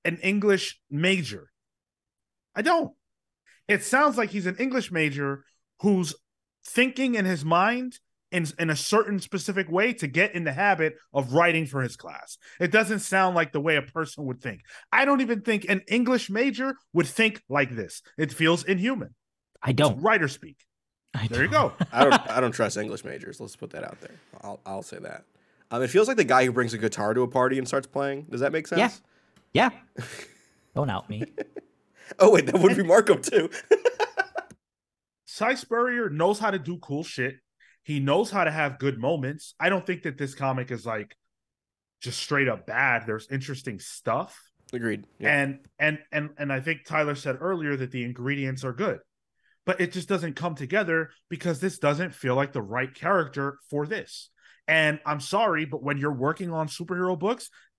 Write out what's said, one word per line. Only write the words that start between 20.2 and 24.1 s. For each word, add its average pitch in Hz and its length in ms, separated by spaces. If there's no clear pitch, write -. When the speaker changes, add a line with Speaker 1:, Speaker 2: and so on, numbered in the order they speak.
Speaker 1:
speak. 139 300
Speaker 3:
I 113 140
Speaker 1:
There 120 160
you - 60
Speaker 3:
don't. 214 300
Speaker 1:
go. 175 140
Speaker 4:
I 123 100
don't, 175 260
I 117 120
don't 123 100
trust 107 260
English 107 280
majors. - 340
Let's 113 160
put - 160
that - 140
out - 160
there. - 140